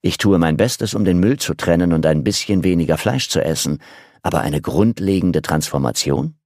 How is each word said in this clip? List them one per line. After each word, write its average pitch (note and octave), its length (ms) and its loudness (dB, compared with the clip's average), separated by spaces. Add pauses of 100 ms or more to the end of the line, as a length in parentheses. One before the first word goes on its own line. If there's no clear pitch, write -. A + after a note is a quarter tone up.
Ich F2+ 160 -2
tue G2+ 200 4
mein D#2+ 180 2
Bestes, A2 380 -2
um G#2 100 -2
den F2+ 140 2
Müll A2+ 200 2
zu - 160 -4
trennen F2 380 2
und D#2+ 140 2
ein D#2 180 2
bisschen G2+ 380 0
weniger E2+ 360 0
Fleisch B2 300 -2
zu - 140 0
essen, D2+ 380 -2 (420)
aber E2 180 0
eine D2 200 -2
grundlegende F#2+ 840 0
Transformation? C#2+ 920 -2 (120)